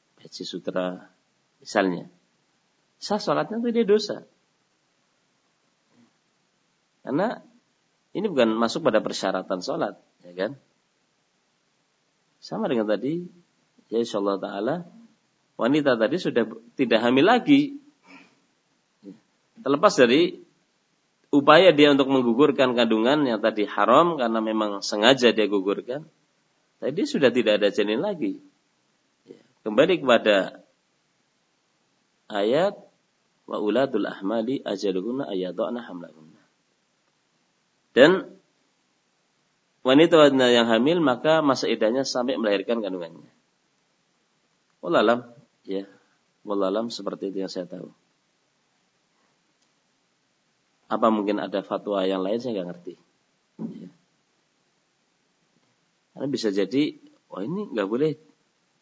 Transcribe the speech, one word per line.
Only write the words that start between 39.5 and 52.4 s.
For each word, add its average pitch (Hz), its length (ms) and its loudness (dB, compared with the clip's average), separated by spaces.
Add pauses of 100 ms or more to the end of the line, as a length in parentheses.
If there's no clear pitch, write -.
wanita-wanita 139 680 6
yang 117 160 4
hamil, 135 320 2
maka 156 400 2
masa 135 260 0
iddahnya 113 380 0
sampai 131 320 -4
melahirkan 107 480 -2
kandungannya. 87 480 -12 (1500)
Wallahu 147 180 2
alam, 120 180 2 (440)
ya. 98 240 -8 (580)
Wallahu 101 240 -2
alam, 110 220 -2
seperti 98 400 -10
itu 95 100 -6
yang 90 80 -8
saya 90 160 -10
tahu. 90 240 -16 (3000)
Apa 113 240 0
mungkin 104 320 -2
ada 95 240 -6
fatwa 98 400 -4
yang 95 160 -2
lain, 104 160 -4
saya 113 240 -6